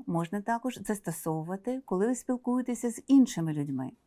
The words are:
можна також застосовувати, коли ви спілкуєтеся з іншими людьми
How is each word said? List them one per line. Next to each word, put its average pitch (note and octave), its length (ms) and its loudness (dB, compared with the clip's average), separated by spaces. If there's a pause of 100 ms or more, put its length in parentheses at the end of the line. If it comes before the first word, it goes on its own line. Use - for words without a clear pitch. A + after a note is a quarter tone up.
можна E3+ 360 -2
також A#3 360 -4
застосовувати, G3 1040 -4
коли G3 220 0
ви B3 80 2
спілкуєтеся B3 760 -2
з - 160 -10
іншими A#3 460 6
людьми C3+ 380 -2 (160)